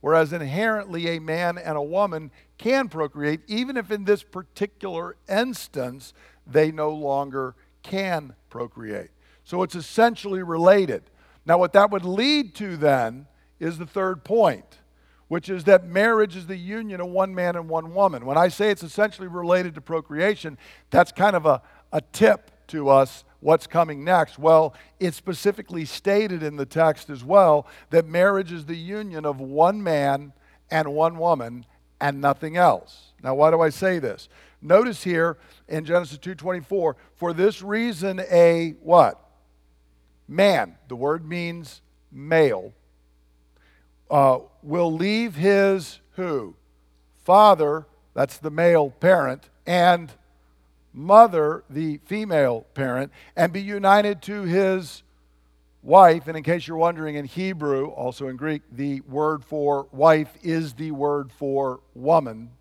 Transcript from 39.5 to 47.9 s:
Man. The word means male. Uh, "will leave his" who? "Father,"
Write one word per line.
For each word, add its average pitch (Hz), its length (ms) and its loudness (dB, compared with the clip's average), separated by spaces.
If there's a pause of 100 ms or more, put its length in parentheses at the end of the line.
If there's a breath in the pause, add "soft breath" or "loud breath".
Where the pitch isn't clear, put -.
Man. 156 500 2 (120)
The 123 80 -12
word 151 280 -4
means 170 560 -10 (300)
male. 135 600 0 (1400)
Uh, 135 300 4 (220)
"will 165 300 -2
leave 202 440 -2
his" 196 640 0 (120)
who? 143 420 -8 (720)
"Father," 165 600 6 (280)